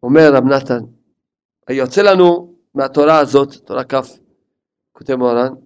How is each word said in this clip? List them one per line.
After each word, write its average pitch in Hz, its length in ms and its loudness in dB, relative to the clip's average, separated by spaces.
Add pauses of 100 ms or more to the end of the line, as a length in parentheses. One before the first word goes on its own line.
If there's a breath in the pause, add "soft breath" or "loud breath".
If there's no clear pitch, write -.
אומר 151 300 4
רב 131 100 2
נתן, 131 420 -4 (800)
היוצא 131 340 -4
לנו 180 540 2 (180)
מהתורה 147 460 0
הזאת, 139 360 0 (100)
תורה 127 180 -8
כ', 127 120 -8 (960)
כותב - 240 -8
מוהר"ן 123 380 -2 (120)